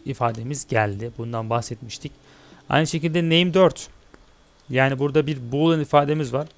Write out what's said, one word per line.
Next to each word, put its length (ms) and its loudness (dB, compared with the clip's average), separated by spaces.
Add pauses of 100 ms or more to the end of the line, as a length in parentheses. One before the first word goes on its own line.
ifademiz 640 -4
geldi. 520 -2
Bundan 320 -6
bahsetmiştik. 600 -6 (560)
Aynı 180 2
şekilde 380 -2
name 300 2
dört. 340 4 (840)
Yani 280 2
burada 280 2
bir 260 -6
boolean 280 2
ifademiz 520 2
var. 260 -4